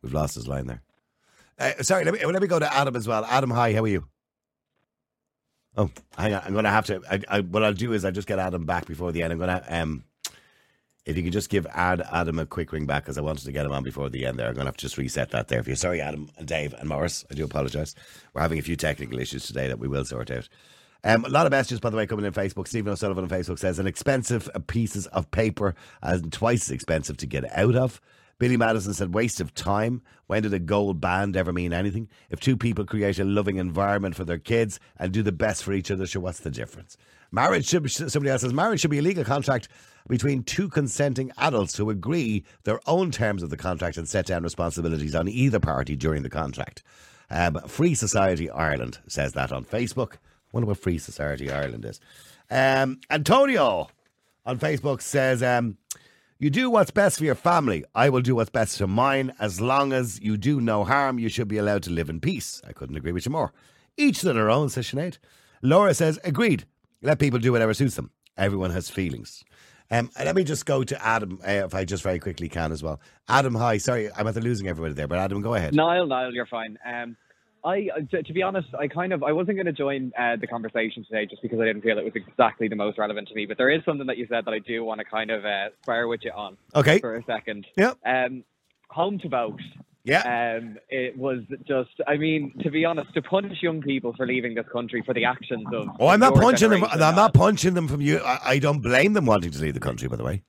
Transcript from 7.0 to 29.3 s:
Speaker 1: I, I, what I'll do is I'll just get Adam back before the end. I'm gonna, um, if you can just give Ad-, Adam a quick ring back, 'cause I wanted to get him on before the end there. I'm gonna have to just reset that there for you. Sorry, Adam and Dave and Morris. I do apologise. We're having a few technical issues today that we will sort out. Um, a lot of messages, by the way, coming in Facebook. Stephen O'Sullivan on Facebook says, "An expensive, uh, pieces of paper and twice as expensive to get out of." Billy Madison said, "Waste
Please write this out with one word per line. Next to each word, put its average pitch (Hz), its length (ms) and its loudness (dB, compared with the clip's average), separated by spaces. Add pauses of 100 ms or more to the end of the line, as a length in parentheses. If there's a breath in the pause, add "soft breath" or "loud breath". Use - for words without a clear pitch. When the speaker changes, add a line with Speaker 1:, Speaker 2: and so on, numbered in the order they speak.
Speaker 1:
I, 98 180 0
I, 101 120 0
what 95 220 0
I'll 107 120 4
do 117 180 -4
is 98 120 0
I'll 98 80 0
just 95 160 -6
get 98 100 -2
Adam 90 260 -2
back 85 220 -2
before 87 260 -6
the 85 100 -2
end. 82 100 -2
I'm 82 60 -4
gonna, 90 300 -2
um, 80 360 -4 (1000 loud breath)
if 80 120 -6
you 90 60 -2
can 85 100 -2
just 101 180 -4
give 92 160 0
Ad-, 90 460 -2
Adam 82 260 0
a 78 80 -4
quick 80 260 -8
ring 76 140 -4
back, 73 180 -2
'cause 67 140 -8
I - 20 -4
wanted 73 240 -6
to 69 80 -10
get 71 140 -4
him 71 60 -6
on 69 100 -4
before 67 260 -8
the 64 180 -8
end 62 120 -4
there. 58 100 -4
I'm 60 60 -6
gonna 67 120 -4
have 65 120 -8
to - 80 -12
just - 120 -10
reset 65 320 -4
that 57 180 -4
there 62 140 -2
for 62 80 -8
you. 67 60 -4
Sorry, 87 240 -2
Adam 76 380 -8
and 78 100 -12
Dave 73 260 -4
and 69 140 -10
Morris. 78 420 -4
I 69 40 -12
do 76 100 -4
apologise. 71 500 -4 (380 loud breath)
We're - 100 -6
having 82 160 0
a 76 40 -2
few 82 140 -6
technical 69 420 -4
issues 64 280 -8
today 65 220 -6
that 60 100 -6
we 62 100 -6
will 69 160 -2
sort 60 260 -8
out. 62 180 -8 (560 soft breath)
Um, 113 200 4
a 131 40 -6
lot 151 180 4
of 139 60 2
messages, 127 260 0
by 117 120 -4
the 107 60 -4
way, 107 100 0
coming 104 180 -4
in 95 80 -4
Facebook. 98 360 -4
Stephen 104 240 -4
O'Sullivan 95 320 -4
on 85 60 -6
Facebook 90 280 -4
says, 92 200 -2
"An 95 80 -2
expensive, 120 680 -2
uh, 98 120 -8
pieces 110 420 -4
of - 220 -4
paper 104 440 0 (280 loud breath)
and 82 300 -2
twice 117 360 0
as - 20 -6
expensive 71 480 -4
to - 80 -8
get 65 180 -4 (120)
out 113 200 4
of." 127 240 0 (380 soft breath)
Billy 123 200 4
Madison 110 340 2
said, 87 220 -2
"Waste 113 260 0